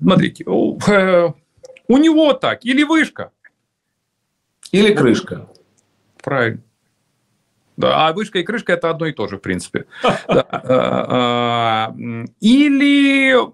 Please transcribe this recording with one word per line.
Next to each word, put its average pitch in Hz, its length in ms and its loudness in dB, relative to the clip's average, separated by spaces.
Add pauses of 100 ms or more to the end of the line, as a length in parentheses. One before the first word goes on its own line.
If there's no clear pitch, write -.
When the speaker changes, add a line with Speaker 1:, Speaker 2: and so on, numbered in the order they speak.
Speaker 1:
Смотрите, - 460 0
у, 214 300 -2 (100)
э, 185 420 2 (580)
у 254 100 4
него 311 360 4
так, - 320 -4
или 262 180 2
вышка. 311 480 -2 (1400)
Speaker 2:
Или 208 200 4
крышка. 120 540 0 (760)
Speaker 1:
Правильно. 117 380 -4 (1160)
Да, 139 300 0
а 160 60 -2
вышка 208 260 -6
и 180 40 -4
крышка — 220 300 -6
это 165 160 -2
одно 160 180 -6
и 151 60 -6
то 104 140 -8
же, 95 100 -10
в - 40 -16
принципе. - 440 -6 (180)
Speaker 2:
<laughs> - 240 -2
Speaker 1:
Да, 156 240 0
э, 120 1500 -2
э, - 40 -14
м, 117 260 -10 (140)
или, 277 920 2 (180)